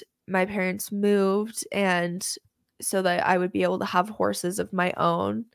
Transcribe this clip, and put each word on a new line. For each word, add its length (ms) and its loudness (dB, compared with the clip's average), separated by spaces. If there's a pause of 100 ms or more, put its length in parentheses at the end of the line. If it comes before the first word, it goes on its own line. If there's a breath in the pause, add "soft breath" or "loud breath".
(260)
my 180 2
parents 480 -4
moved, 800 2
and 540 0 (540)
so 220 0
that 240 2
I 120 4
would 140 0
be 100 0
able 160 2
to 60 -4
have 240 0
horses 500 -2
of 140 -4
my 240 0
own. 480 0 (100)